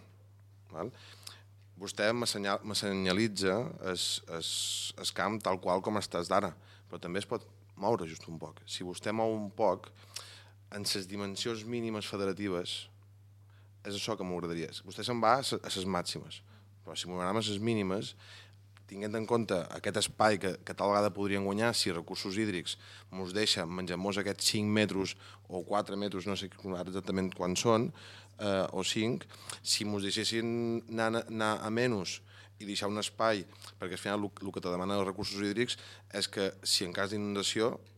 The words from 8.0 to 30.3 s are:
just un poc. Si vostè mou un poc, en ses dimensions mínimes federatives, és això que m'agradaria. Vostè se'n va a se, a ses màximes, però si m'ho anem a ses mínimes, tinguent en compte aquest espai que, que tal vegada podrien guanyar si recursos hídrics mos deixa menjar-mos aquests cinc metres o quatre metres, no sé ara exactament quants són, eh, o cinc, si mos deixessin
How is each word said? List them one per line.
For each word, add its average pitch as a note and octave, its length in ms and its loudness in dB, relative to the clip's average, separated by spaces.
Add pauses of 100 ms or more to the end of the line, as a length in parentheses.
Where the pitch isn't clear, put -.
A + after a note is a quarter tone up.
just D#2+ 220 -12
un D#2+ 100 -8
poc. D#2+ 240 -12
Si - 160 -8
vostè F2+ 320 -4
mou A2 220 2
un G#2 180 -6
poc, G2 380 2 (840)
en G#2 100 -6
ses F#2+ 220 -2
dimensions G2+ 600 -4
mínimes A2+ 420 -2
federatives, G2 640 0 (1120)
és G2+ 80 -4
això G2+ 220 -2
que G2 100 -4
m'agradaria. E2+ 460 -2 (100)
Vostè F#2+ 220 -8
se'n A#2+ 180 0
va A2+ 160 8
a B2+ 60 -4
se, A2 180 0
a G2+ 80 -6
ses F#2+ 160 -2
màximes, F2 540 -2 (420)
però D#2+ 140 -12
si - 100 -6
m'ho F2+ 160 -4
anem G2 160 2
a G#2+ 60 0
ses G#2 180 -2
mínimes, A2 500 0 (760)
tinguent G#2 320 -6
en A2 80 -2
compte A2+ 280 2 (200)
aquest G#2 240 -2
espai G#2+ 400 6
que, F#2 140 0 (100)
que G2 120 -8
tal G2+ 180 4
vegada G2+ 220 6
podrien G2 280 2
guanyar G#2 320 4
si - 160 2
recursos F2+ 480 -4
hídrics F#2 380 -2 (340)
mos F#2 240 -6
deixa G#2 320 4
menjar-mos F2+ 520 -2
aquests G2 340 0
cinc G#2 180 2
metres G2 460 4 (300)
o F#2 200 -6
quatre G2+ 320 0
metres, G2 280 -2
no G2 120 0
sé F#2+ 80 -6 (240)
ara F2+ 160 -4
exactament F#2 480 0
quants F2+ 320 0
són, A2+ 220 6 (500)
eh, G2 320 2
o F#2 160 -2
cinc, A2+ 400 0 (320)
si - 280 0
mos G2+ 200 0
deixessin A#2 800 0